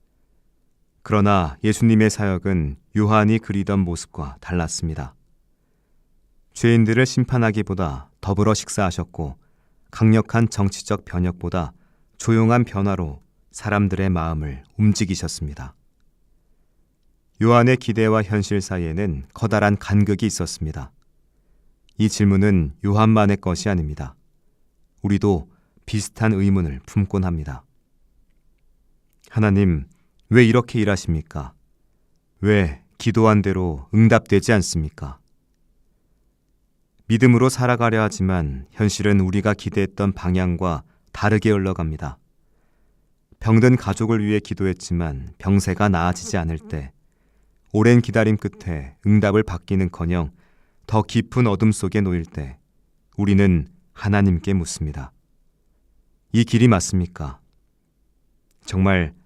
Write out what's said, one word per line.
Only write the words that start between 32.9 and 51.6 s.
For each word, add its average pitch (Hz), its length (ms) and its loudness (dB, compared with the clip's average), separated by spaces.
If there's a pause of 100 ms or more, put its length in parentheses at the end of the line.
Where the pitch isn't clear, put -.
기도한 110 420 4
대로 90 540 -4
응답되지 110 600 4
않습니까?" 78 640 -4 (1900)
믿음으로 120 420 4
살아가려 120 540 0
하지만 87 720 -2
현실은 101 480 0
우리가 95 340 0
기대했던 98 580 -4
방향과 90 680 -2 (300)
다르게 104 380 0
흘러갑니다. 85 680 -4 (1200)
병든 113 380 4
가족을 107 500 -2
위해 104 140 0
기도했지만 85 960 -6
병세가 98 500 0
나아지지 90 480 -2
않을 82 220 -4
때, 71 340 -12 (800)
오랜 117 280 6
기다림 110 360 0
끝에 80 600 -10 (100)
응답을 104 360 4
받기는커녕 87 880 -4 (540)
더 110 160 0
깊은 117 440 -2
어둠 107 240 0